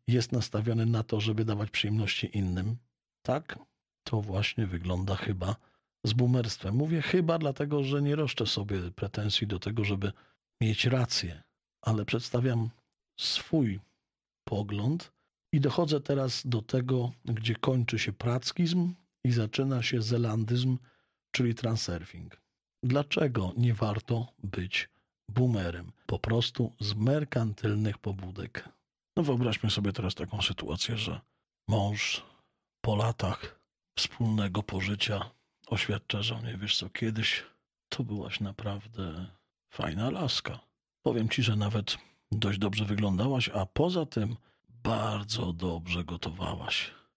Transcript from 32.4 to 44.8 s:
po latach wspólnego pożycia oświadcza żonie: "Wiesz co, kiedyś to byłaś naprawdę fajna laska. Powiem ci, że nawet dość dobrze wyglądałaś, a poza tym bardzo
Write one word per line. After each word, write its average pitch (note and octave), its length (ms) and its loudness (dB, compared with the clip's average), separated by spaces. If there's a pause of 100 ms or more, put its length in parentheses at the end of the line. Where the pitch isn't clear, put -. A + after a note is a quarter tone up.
po G#2+ 160 0
latach - 640 -2 (380)
wspólnego G#2+ 640 0
pożycia G2+ 680 -2 (360)
oświadcza G#2 560 -2
żonie: A2+ 380 -4
"Wiesz G#2+ 160 0
co, F#2 140 -4
kiedyś A2 520 0 (460)
to - 160 -4
byłaś G#2 360 -6
naprawdę G2 840 -6 (420)
fajna G2 420 -4
laska. - 500 -4 (420)
Powiem A#2 260 2
ci, - 140 2
że G#2 140 4
nawet G#2 420 0 (340)
dość G2+ 260 0
dobrze G#2 260 0
wyglądałaś, G#2+ 640 2
a G#2 180 -2
poza E3+ 400 0
tym A2 300 -2 (320)
bardzo G#2+ 840 -2